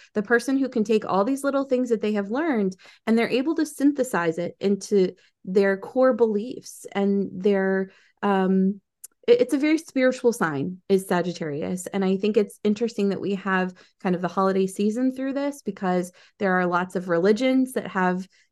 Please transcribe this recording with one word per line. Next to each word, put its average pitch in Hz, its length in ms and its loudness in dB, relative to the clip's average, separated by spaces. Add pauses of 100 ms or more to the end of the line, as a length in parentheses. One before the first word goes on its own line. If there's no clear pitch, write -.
(160)
the 214 80 -2
person 240 340 0
who 269 120 0
can 226 140 0
take 214 220 0
all 190 180 0
these 269 200 -4
little 277 220 -2
things 254 240 0
that 220 120 -2
they 214 120 -2
have 202 180 -4
learned 233 440 -2 (300)
and 226 120 2
they're 233 120 0
able 269 260 0
to 311 100 0
synthesize 247 720 0
it 175 220 -6
into 196 540 0 (320)
their 196 320 2
core 254 360 2
beliefs 220 800 -2
and 202 400 0
their, 190 580 0 (300)
um, 190 580 2 (480)
it, 240 140 8
it's 247 120 -2
a 285 40 2
very 302 200 2
spiritual 254 540 0
sign 180 560 -4
is 190 200 2
Sagittarius. 175 800 -4
And 196 180 -2
I 190 120 2
think 208 200 0
it's 208 260 -2
interesting 214 460 0
that 190 120 -4
we 196 140 -4
have 185 380 -2 (280)
kind 180 140 0
of 175 60 -4
the 180 80 -2
holiday 190 380 0
season 220 460 -2
through 262 200 -6
this, 277 280 -6
because 180 500 -4 (280)
there 190 140 0
are 180 120 2
lots 180 300 -2
of 185 140 -6
religions 247 640 2
that 208 140 -4
have, 185 380 0 (260)